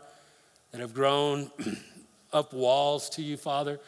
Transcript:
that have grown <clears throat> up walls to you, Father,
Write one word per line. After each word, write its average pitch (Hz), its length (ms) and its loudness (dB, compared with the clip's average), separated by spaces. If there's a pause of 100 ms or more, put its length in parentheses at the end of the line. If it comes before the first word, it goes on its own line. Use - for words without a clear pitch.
(720)
that 120 80 -10
have 117 140 -8
grown 139 580 2 (400)
<clears throat> - 420 -14
up 147 200 0
walls 139 580 2
to 160 100 -6
you, 147 140 -6
Father, 143 520 -2